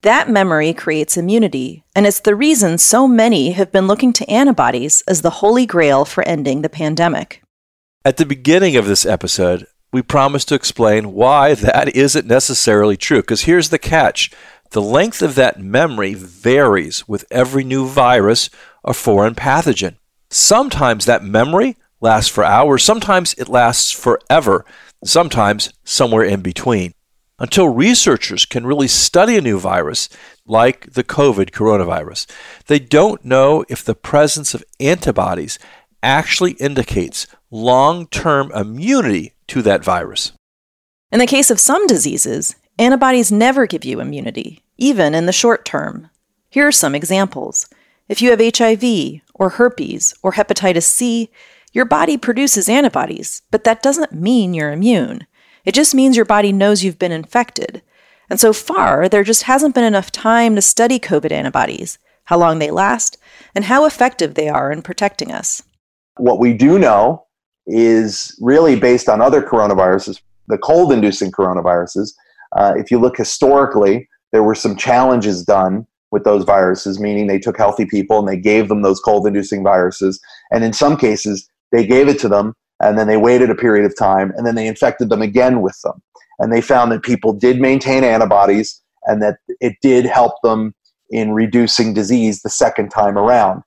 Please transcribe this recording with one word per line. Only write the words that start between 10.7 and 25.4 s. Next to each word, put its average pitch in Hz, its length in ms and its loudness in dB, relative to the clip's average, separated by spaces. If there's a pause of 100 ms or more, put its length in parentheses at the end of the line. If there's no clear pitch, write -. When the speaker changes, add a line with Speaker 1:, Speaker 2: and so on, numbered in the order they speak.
Speaker 2:
why 139 420 4
that 131 400 0
isn't 139 320 0
necessarily 107 680 2
true, 120 280 0
'cause - 180 -4
here's 165 280 2
the 160 100 -2
catch. - 520 -2 (400)
The 107 100 -2
length 143 400 -2
of 151 140 -2
that 127 240 0
memory 104 540 -2
varies 95 960 0
with 104 240 -8
every 131 320 -2
new 131 240 -4
virus 123 640 2 (340)
or - 100 -4
foreign 110 420 0
pathogen. 135 600 -2 (340)
Sometimes 143 760 0
that 117 180 2
memory 147 520 0 (260)
lasts 110 280 2
for 107 140 -2
hours, 120 400 2
sometimes 202 540 0
it - 120 -10
lasts 120 420 0
forever, 120 720 0 (400)
sometimes 113 680 0 (100)